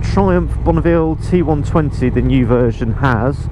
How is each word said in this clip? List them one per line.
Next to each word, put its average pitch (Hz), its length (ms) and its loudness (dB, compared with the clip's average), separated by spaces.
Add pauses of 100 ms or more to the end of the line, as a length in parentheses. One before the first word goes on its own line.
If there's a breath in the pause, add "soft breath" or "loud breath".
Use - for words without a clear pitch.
Triumph 180 640 0
Bonneville 165 540 2
T 180 240 0
one 156 200 0
twenty, 143 480 0
the 123 120 0
new 127 240 2
version, 117 480 0
has. 127 580 -2